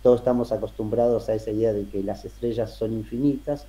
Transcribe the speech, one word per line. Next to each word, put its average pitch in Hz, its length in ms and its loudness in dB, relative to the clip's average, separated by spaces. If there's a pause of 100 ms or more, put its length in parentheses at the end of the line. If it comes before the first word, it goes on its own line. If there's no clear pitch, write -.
todos 123 180 8
estamos 120 320 0
acostumbrados 110 760 0
a 110 60 2
esa 107 160 -4
idea 110 220 2
de 101 140 -4
que 98 180 -6
las 101 200 -6
estrellas 117 500 -4
son 113 180 -4
infinitas 135 760 -2